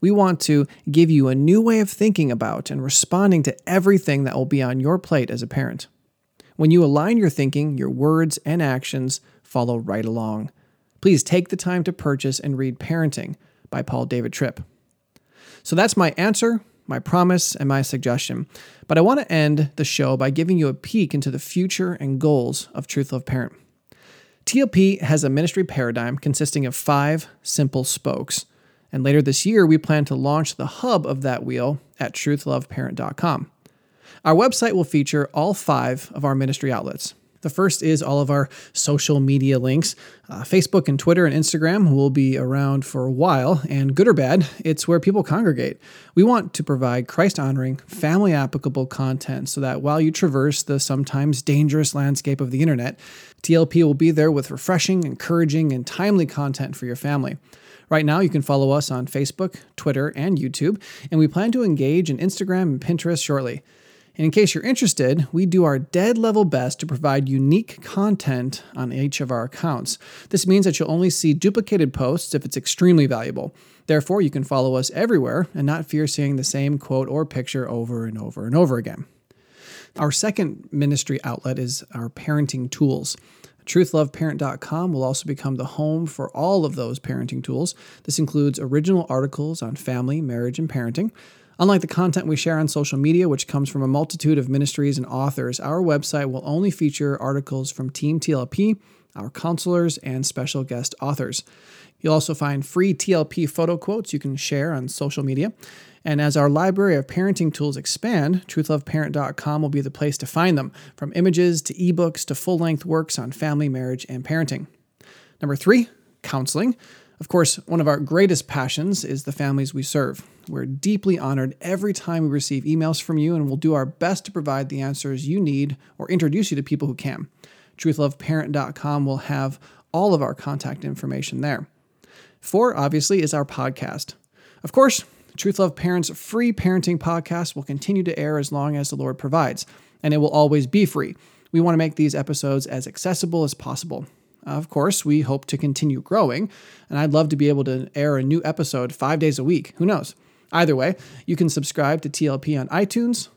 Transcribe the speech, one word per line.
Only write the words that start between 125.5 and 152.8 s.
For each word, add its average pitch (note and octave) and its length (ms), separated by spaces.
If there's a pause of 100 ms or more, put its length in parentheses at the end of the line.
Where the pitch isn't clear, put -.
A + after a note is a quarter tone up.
or - 120
introduce F3 400
you D3 60
to C#3 60
people C#3+ 260
who B2+ 60
can. - 340 (480)
Truth D#3 220
love C#3+ 180
parent D3+ 360
dot C#3+ 220
com C#3+ 300
will C3+ 140
have C#3 420 (320)
all F#3+ 220
of D3 80
our C3+ 120
contact C#3 480
information C3+ 600
there. C#3+ 260 (720)
Four, A3+ 340
obviously, D3 460
is D3+ 140
our C#3+ 100
podcast. - 680 (500)
Of - 80
course, C4 320 (320)
Truth G3 220
Love F#3 180
Parent's F3 320 (100)
free A#3 360
parenting F3+ 440
podcast E3+ 560
will C#3 80
continue C#3+ 400
to F3 160
air D3+ 200
as C#3 120
long D3 260
as C#3+ 120
the C#3+ 80
Lord C3+ 220
provides, C#3+ 480 (360)
and D3+ 120
it D3+ 40
will D3+ 120
always D3+ 360
be G3+ 200
free. D3+ 300 (360)
We E3 80
want E3+ 140
to D#3+ 40
make D#3 180
these D3+ 180
episodes C#3 520
as C3 200
accessible E3+ 580
as C#3+ 80
possible. C3+ 540 (380)
Of D3 260
course, F3 340
we D3+ 160
hope C#3 260
to C#3 120
continue C#3 420
growing, F3+ 500 (380)
and C#3+ 100
I'd D3 140
love D#3 160
to D3+ 80
be C#3+ 140
able C#3 140
to C3 300
air D3 220
a C3 60
new D3 200
episode C3+ 520
five D3 240
days D3 200
a C3 60
week. D#3+ 320
Who E3+ 80
knows? F#3 300 (360)
Either D#3+ 240
way, C#3 220 (300)
you E3+ 100
can E3 140
subscribe D3 520
to D3+ 60
T D3 180
L C3+ 120
P D3+ 180
on C3+ 120
iTunes, A3+ 680